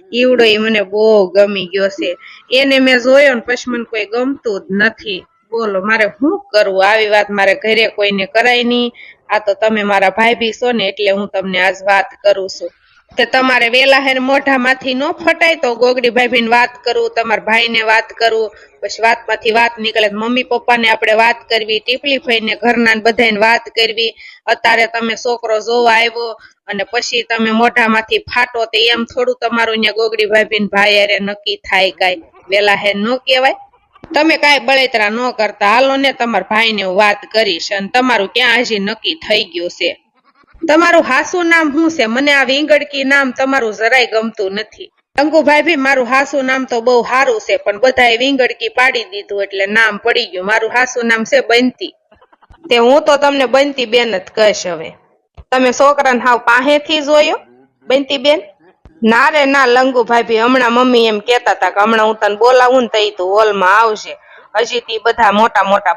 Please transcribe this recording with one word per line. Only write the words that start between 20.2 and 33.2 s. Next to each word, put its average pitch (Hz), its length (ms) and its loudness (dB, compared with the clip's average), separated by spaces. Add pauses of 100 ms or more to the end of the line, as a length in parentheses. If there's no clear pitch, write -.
પપ્પાને 233 460 0
આપણે 220 240 0
વાત 226 220 2 (140)
કરવી, 220 300 -2
ટીપલી 269 380 -4
ફઈને 226 380 -4
ઘરના 233 380 0
ને 220 80 -2
બધાને 220 380 0
વાત 226 260 2
કરવી. 226 500 -4 (300)
અત્યારે 226 400 0
તમે 226 300 -6
છોકરો 226 440 -4
જોવા 233 340 0
આવ્યો 226 460 -2 (280)
અને 208 160 -6
પછી 233 400 -6
તમે 220 280 -2
મોઢામાંથી 226 640 0
ફાટો, 240 480 -4
તો 220 140 -4
એમ 233 240 0
થોડું 247 380 -4
તમારું 226 360 -2
ન્યા 220 140 -2
ગોગડી 220 340 -2
ભાભીને 214 400 -2
ભાઈ 202 340 2
હારે 202 200 0
નક્કી 202 360 -6
થાય 190 360 -2
કાંઈ? 185 320 -4 (260)
વેલા 202 260 2
હેર 208 200 -4
ન 220 200 -2
કહેવાય. 262 400 0 (600)